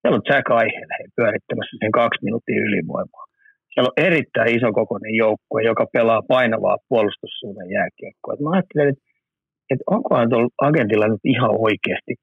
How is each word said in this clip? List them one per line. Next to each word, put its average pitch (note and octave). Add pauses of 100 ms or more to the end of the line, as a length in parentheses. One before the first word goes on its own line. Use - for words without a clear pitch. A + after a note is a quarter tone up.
Siellä A#2
on G2+
Jack C#3 (160)
Eichel, -
hei, - (120)
pyörittämässä A2+
sen G#2+
kaksi A#2
minuuttia G#2+
ylivoimaa. - (460)
Siellä B2+
on -
erittäin A#2
isokokoinen A2
joukkue, A2 (100)
joka A2 (100)
pelaa A2+
painavaa A2
puolustussuunnan G2+
jääkiekkoa. -
Et C#3+
mä D#3
ajattelin, F3
että, - (680)
että B2+ (120)
onkohan A#2+
tuolla A#2+ (180)
agentilla A2
nyt A2 (100)
ihan A#2 (140)
oikeasti G#2